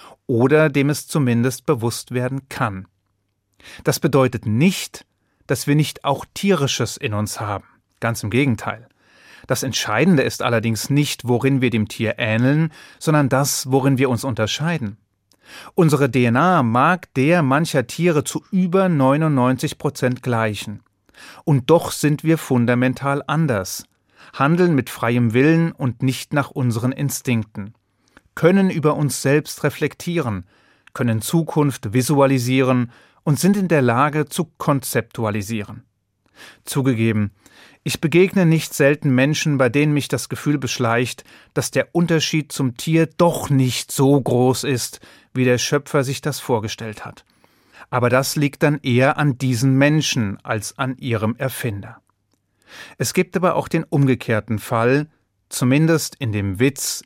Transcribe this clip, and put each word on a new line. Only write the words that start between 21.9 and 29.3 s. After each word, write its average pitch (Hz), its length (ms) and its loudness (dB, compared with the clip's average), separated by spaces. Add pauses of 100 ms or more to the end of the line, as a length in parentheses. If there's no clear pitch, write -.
sind 151 340 0
wir 156 140 2
fundamental 127 880 0
anders, 143 580 -2 (480)
handeln 170 420 2
mit 131 140 0
freiem 120 460 0
Willen 165 380 4
und 127 300 -6
nicht 131 300 -4
nach 143 180 -2
unseren 123 420 -2
Instinkten, 110 800 -6 (600)
können 190 360 4
über 151 260 0
uns 139 240 -2
selbst 147 420 -2